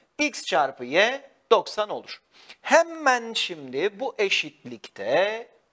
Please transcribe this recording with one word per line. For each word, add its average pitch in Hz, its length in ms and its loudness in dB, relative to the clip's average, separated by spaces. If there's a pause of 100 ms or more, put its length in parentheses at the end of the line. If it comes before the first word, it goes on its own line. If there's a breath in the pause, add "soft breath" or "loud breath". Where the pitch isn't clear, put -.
(180 loud breath)
x 294 280 -2
çarpı 135 400 0
y 214 440 0 (220)
doksan 214 380 2
olur. - 320 -12 (400 loud breath)
Hemen 285 720 2
şimdi 160 680 -4
bu 262 180 -6
eşitlikte 160 1300 -2 (260)